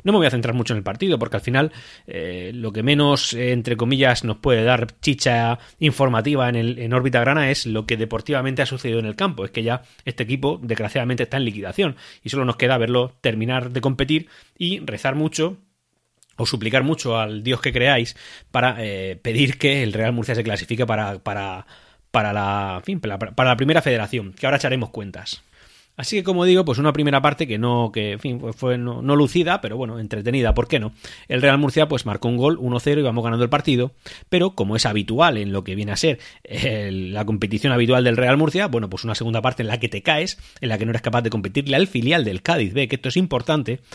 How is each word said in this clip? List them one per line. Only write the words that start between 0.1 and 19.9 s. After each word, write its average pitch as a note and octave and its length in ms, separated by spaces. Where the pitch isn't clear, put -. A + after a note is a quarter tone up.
me G#3+ 60
voy E3+ 80
a C3 60
centrar A#2+ 240
mucho B2 180
en G#2+ 60
el F#2+ 40
partido, C#3 360
porque - 160
al G#2 80
final, C3+ 280
eh, F2+ 480
lo A2 180
que G#2+ 80
menos, C#3+ 540
eh, B2 160
entre A#2+ 260
comillas, B2 460
nos A2 140
puede A#2+ 260
dar A#2+ 380
chicha A#2+ 580
informativa C3 720
en A#2+ 60
el, A#2 240
en A#2 140
órbita B2+ 260
grana C3+ 320
es C#3 160
lo A2 180
que A#2 100
deportivamente B2 680
ha - 20
sucedido A#2+ 320
en A2+ 80
el G#2+ 100
campo. D3 300
Es - 60
que A#2 100
ya A#2+ 220
este - 200
equipo, C3+ 400
desgraciadamente, A#2+ 580
está C3 160
en C3+ 80
liquidación G#2+ 500
y A2+ 60
solo C3+ 160
nos A#2+ 100
queda B2+ 240
verlo B2 420
terminar B2 480
de B2 120
competir C#3 480
y F3+ 220
rezar B2 340
mucho D#3 440
o A2+ 100
suplicar A#2 360
mucho C3+ 360
al G#2+ 240
Dios B2 180
que C3 120
creáis B2 420
para, B2 300
eh, F#2+ 420
pedir B2+ 380
que C#3 240
el G#2+ 100